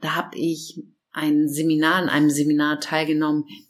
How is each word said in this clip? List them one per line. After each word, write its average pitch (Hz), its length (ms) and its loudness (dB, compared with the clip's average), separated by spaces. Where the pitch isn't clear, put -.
Da 156 120 -4
hab - 220 -6
ich 165 460 -6
ein 151 380 0
Seminar, 156 460 2
an 180 160 0
einem 147 180 4
Seminar 147 500 2
teilgenommen 151 680 0